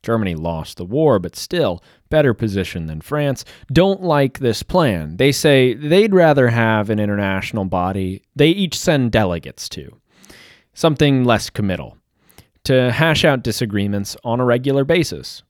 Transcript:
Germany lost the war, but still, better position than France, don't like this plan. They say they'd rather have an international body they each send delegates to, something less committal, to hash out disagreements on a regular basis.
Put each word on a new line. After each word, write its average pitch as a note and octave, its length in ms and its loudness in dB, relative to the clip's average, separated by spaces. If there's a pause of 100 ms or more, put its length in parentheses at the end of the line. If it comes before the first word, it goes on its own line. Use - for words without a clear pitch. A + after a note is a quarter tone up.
Germany G#2+ 320 -2
lost D#2+ 420 -6
the F2+ 80 -10
war, B2 340 2
but F2 180 -8
still, A#2 460 -4 (260)
better D3 240 2
position F#2+ 540 -4
than D#2 140 -10
France, C#3+ 440 -4 (280)
don't F#3+ 280 2
like D3 380 0
this A#2+ 240 -2
plan. E2+ 540 0
They C3+ 160 2
say C3 420 4
they'd F3 400 2
rather D3 340 6
have A2+ 400 2
an G#2+ 100 0
international G2+ 680 -2
body F#2+ 580 -4 (120)
they D3 140 4
each F#3 300 -2
send C3+ 340 0
delegates F2+ 580 -2
to, - 300 -16 (720)
something C#3+ 520 2
less A#2+ 260 0
committal, F2 480 -6 (680)
to B2+ 280 2
hash D#3 320 2
out C#3 180 2
disagreements G2+ 800 -4
on A#2+ 180 -4
a B2+ 40 0
regular C3 400 0
basis. C#3+ 640 -4